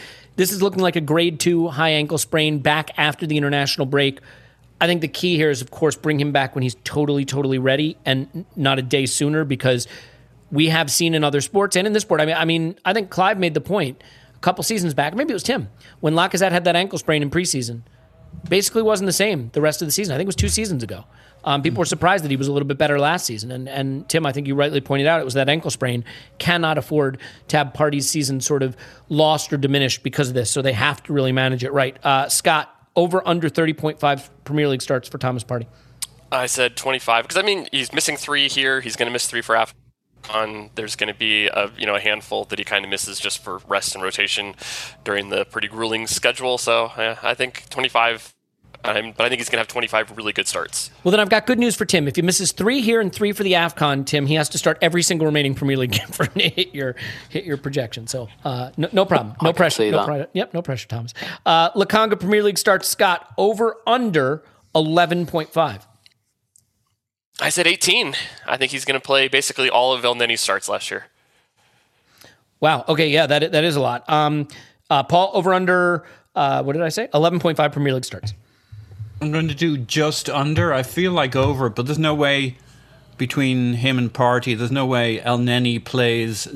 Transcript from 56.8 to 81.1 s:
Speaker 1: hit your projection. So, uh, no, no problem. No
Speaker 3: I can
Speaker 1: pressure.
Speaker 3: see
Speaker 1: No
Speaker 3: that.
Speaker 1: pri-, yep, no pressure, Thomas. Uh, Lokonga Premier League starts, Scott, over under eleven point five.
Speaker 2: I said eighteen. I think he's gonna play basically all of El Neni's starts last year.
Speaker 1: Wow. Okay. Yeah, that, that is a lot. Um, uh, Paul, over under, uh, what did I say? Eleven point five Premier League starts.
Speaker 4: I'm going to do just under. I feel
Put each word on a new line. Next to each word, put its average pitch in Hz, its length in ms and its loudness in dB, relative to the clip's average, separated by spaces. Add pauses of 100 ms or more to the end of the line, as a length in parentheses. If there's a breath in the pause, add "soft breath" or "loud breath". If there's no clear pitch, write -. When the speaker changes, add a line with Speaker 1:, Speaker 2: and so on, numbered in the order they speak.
Speaker 1:
hit 160 140 -6
your 151 120 -4
projection. 131 500 -6
So, 120 220 -8 (160)
uh, 127 320 -4
no, 160 160 -2
no 190 140 4
problem. 123 360 0
No 160 60 4
Speaker 3:
I 170 40 4
can 170 40 -2
Speaker 1:
pressure. 165 200 4
Speaker 3:
see 208 140 4
Speaker 1:
No 160 80 2
Speaker 3:
that. - 80 0
Speaker 1:
pri-, 147 280 -4
yep, - 200 -4
no 170 80 -4
pressure, 131 260 -6
Thomas. 117 240 -8 (340 loud breath)
Uh, 165 260 4
Lokonga 208 480 2
Premier 208 220 2
League 208 160 2
starts, 190 300 2
Scott, - 500 0
over 214 380 2 (100)
under 160 560 2 (320 soft breath)
eleven 165 520 2
point 156 260 -4
five. 139 340 -2 (1500)
Speaker 2:
I 151 100 0
said 175 180 2
eighteen. 180 460 2 (320 loud breath)
I - 100 -2
think 131 160 0
he's 131 120 -6
gonna 135 160 0
play 135 280 2
basically 135 420 0
all 123 220 2
of 123 120 -4
El 120 120 2
Neni's 117 240 0
starts - 280 -2
last 101 220 -4
year. 101 160 -8 (1500 soft breath)
Speaker 1:
Wow. 147 280 2
Okay. 156 200 2
Yeah, 151 180 4
that, 147 260 2
that 156 120 2
is 165 120 0
a 143 40 2
lot. 123 280 -2
Um, 151 400 2 (420 loud breath)
uh, 139 120 4
Paul, 175 320 4
over 185 200 2
under, 180 500 2 (300 loud breath)
uh, 135 280 2
what 139 100 -2
did 160 100 -2
I 160 60 0
say? 214 260 -4
Eleven 170 240 4
point 165 180 0
five 147 160 2
Premier 143 220 0
League 127 100 -4
starts. 104 300 -8 (840 soft breath)
Speaker 4:
I'm 151 120 -2
going 160 160 0
to 147 60 -4
do 151 220 0
just 151 540 -2
under. 151 420 2
I 131 120 2
feel 180 280 -2